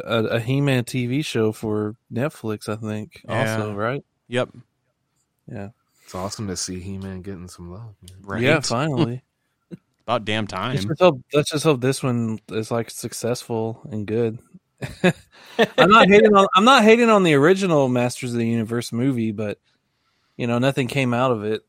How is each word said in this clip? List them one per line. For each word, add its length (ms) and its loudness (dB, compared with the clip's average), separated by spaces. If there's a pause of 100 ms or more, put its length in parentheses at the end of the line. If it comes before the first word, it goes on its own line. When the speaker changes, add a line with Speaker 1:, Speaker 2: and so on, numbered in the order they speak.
Speaker 1:
a, 180 0 (120)
a 60 0
He-Man 420 0
T 240 -6
V 140 -2
show 320 -2
for 420 -6 (160)
Netflix, 560 -6
I 80 -4
think, 480 -10
Speaker 2:
Yeah. 320 -4
Speaker 1:
also, 180 -6
right? 300 -6 (240)
Speaker 2:
Yep. 220 -4 (1000)
Speaker 1:
Yeah. 200 -12 (340)
Speaker 3:
It's 120 -20
awesome 320 -10
to 100 -8
see 240 -10
He-Man 400 -12
getting 260 -16
some 240 -18
love, 300 -18
man. 200 -20
Speaker 2:
Right. 200 -6
Speaker 1:
Yeah, 180 2
finally. 680 -2
Speaker 2:
<laughs> 60 -20 (760)
About 160 -2
damn 240 -4
time. 280 -6
Speaker 1:
Let's 100 -4
just 160 -4
hope, 200 4 (120)
let's 180 0
just 140 -4
hope 160 2
this 200 0
one 460 -2
is, 240 -6
like, 180 -4
successful 920 -6 (100)
and 160 -8
good. 320 -2 (400)
<laughs> 240 -12
I'm 880 2
not 180 8
hating 260 8
on, 220 6
I'm 80 4
not 220 6
hating 240 6
on 140 6
the 100 4
original 560 4
Masters 420 -2
of 60 -4
the 100 0
Universe 460 -4
movie, 400 -2
but, 260 -8 (760)
you 100 -6
know, 120 0
nothing 280 0
came 260 0
out 200 0
of 100 -6
it. 260 -4